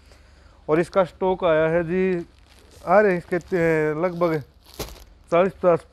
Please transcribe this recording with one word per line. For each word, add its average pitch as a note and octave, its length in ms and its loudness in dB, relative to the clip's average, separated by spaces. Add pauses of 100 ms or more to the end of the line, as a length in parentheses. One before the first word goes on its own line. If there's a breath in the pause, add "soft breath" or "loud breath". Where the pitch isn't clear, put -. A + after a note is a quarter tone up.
(680 soft breath)
और D3+ 120 0
इसका F#3 260 0
stock F#3 400 -4
आया D#3+ 220 2
है E3+ 160 0
जी, F3+ 420 -2 (560)
आ F#3 180 4
रहे G3 180 2
इसके F3 220 -6
ते-, D#3+ 560 -2
लगभग E3+ 460 -2 (880)
चालीस, F3+ 220 2
पचास, E3+ 400 0